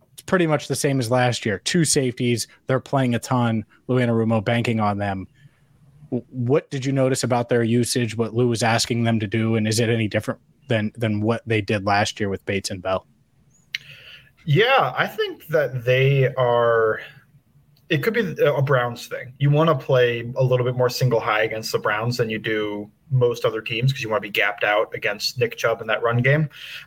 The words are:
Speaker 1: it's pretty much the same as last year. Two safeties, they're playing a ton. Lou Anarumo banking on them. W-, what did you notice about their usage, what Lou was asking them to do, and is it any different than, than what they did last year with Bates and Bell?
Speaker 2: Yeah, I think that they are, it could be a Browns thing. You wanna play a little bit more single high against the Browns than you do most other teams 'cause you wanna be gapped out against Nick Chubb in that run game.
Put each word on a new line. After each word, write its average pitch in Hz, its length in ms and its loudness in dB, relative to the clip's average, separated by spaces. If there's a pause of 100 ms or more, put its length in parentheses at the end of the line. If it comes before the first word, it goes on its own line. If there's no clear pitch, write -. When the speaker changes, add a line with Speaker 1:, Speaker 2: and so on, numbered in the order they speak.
(120)
Speaker 1:
it's - 100 -20
pretty 180 240 2
much 151 200 0
the 139 80 -4
same 135 240 0
as 117 100 -2
last 123 380 2
year. 101 140 -2
Two 175 240 0
safeties, 123 640 0 (200)
they're 131 140 0
playing 131 340 0
a 113 60 0
ton. 117 440 0 (220)
Lou 127 120 0
Anarumo 113 460 2
banking 117 360 0
on 104 180 0
them. 98 300 -6 (840)
W-, 123 200 -4
what 127 400 0
did 131 140 -6
you 135 80 -2
notice 131 300 2
about 123 260 0
their 120 140 2
usage, 117 540 0
what 110 180 -2
Lou 123 140 2
was 117 140 -2
asking 117 420 0
them 117 160 2
to 107 80 -4
do, 113 260 0
and 107 140 0
is 107 100 0
it 117 100 2
any 113 200 2
different 107 320 -4 (280)
than, 107 280 0
than 107 240 -2
what 113 260 0
they 110 140 0
did 101 240 -2
last 101 340 0
year 101 100 -2
with 95 160 -6
Bates 98 260 -4
and 95 100 -10
Bell? 95 260 -4 (1400)
Speaker 2:
Yeah, 285 520 2
I 160 100 0
think 392 420 -6
that 131 360 0
they 131 500 2
are, 117 680 2 (880)
it 143 140 0
could 226 120 0
be 190 280 -2
a 147 200 4
Browns 123 440 0
thing. - 320 -12
You 143 120 2
wanna 151 240 4
play 120 640 0
a 139 60 2
little 123 240 2
bit 123 100 -2
more 123 140 2
single 117 300 0
high 110 220 0
against 110 300 -4
the 117 60 0
Browns 110 400 -2
than 113 120 0
you 110 80 -4
do 104 520 -4 (200)
most 120 340 0
other 110 160 -2
teams 117 320 -2
'cause - 100 -6
you 110 60 -6
wanna 107 120 0
be 104 100 -8
gapped 104 340 -2
out 107 300 2
against 107 440 -6
Nick 117 180 -2
Chubb 113 240 0
in 110 60 -12
that 107 160 -2
run 117 160 0
game. 143 300 2 (380)